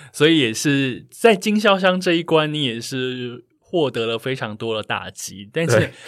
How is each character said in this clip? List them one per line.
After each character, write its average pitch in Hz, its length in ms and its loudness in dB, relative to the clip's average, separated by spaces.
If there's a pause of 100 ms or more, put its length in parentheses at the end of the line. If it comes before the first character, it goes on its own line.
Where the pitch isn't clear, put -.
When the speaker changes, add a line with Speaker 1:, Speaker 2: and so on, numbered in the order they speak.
(120)
Speaker 1:
所 147 160 2
以 165 100 4
也 117 160 2
是 135 560 -2
在 226 240 4
经 208 240 0
销 208 180 4
商 185 240 2
这 180 120 0
一 170 100 2
关， 156 300 2
你 151 100 -4
也 117 180 -4
是 127 640 -8 (140)
获 156 320 -2
得 120 160 -2
了 113 100 -2
非 131 200 -4
常 110 200 -8
多 113 200 -4
的 107 60 -6
打 98 280 -6
击， 98 420 -16
但 165 160 -2
是 117 100 6
Speaker 2:
对。 - 140 0 (160)